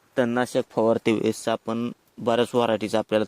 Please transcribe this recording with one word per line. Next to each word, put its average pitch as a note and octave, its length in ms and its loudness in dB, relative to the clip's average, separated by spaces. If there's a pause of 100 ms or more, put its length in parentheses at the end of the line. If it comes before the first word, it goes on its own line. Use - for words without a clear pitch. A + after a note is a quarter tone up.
(180)
तणनाशक B2 440 0 (100)
फवारते A2+ 400 2
वेळेस - 360 -2
आपण A2+ 440 -4 (260)
बऱ्याच A#2 360 0
व्हरायटीचं A2 440 0
आपल्याला G#2+ 300 0